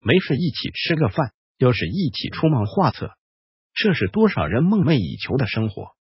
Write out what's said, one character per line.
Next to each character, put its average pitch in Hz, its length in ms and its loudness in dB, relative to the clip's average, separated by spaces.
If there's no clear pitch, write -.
没 156 200 4
事 143 160 -2
一 160 140 0
起 - 200 -8
吃 - 240 -4
个 151 140 2
饭， 131 240 -2
又 123 140 4
是 95 160 -2
一 156 220 -2
起 - 180 -10
出 - 200 -2
谋 120 180 2
划 165 260 0
策， - 240 -10
这 196 220 0
是 104 120 -2
多 214 220 2
少 87 180 -2
人 104 160 0
梦 196 200 4
寐 151 120 4
以 87 220 0
求 104 200 -4
的 131 120 0
生 113 200 -2
活。 87 200 -10